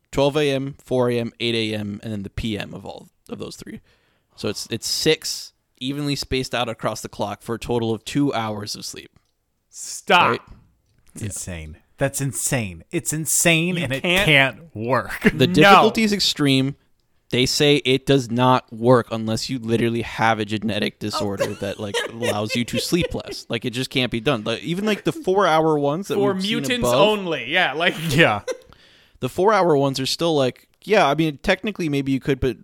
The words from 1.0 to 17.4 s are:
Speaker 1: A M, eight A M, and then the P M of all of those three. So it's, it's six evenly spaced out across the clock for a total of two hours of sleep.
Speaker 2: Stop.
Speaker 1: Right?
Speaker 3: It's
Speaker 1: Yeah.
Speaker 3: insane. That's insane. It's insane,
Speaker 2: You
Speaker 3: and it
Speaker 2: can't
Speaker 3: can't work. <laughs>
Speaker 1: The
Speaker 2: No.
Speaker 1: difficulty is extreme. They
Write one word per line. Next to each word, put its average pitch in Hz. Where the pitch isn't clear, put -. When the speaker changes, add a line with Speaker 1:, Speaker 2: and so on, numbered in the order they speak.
Speaker 1:
A 120
M, 117
eight 117
A 110
M, 104
and 113
then 101
the 98
P 110
M -
of 95
all -
of 214
those 220
three. -
So -
it's, -
it's -
six -
evenly 143
spaced -
out 120
across 110
the -
clock 104
for 113
a 107
total 117
of 104
two 143
hours 107
of -
sleep. -
Speaker 2:
Stop. -
Speaker 1:
Right? -
Speaker 3:
It's 110
Speaker 1:
Yeah. 110
Speaker 3:
insane. 80
That's 139
insane. 139
It's 170
insane, 165
Speaker 2:
You 170
Speaker 3:
and 127
it 135
Speaker 2:
can't 185
Speaker 3:
can't 139
work. 113
<laughs> -
Speaker 1:
The 131
Speaker 2:
No. -
Speaker 1:
difficulty 196
is 208
extreme. 139
They 123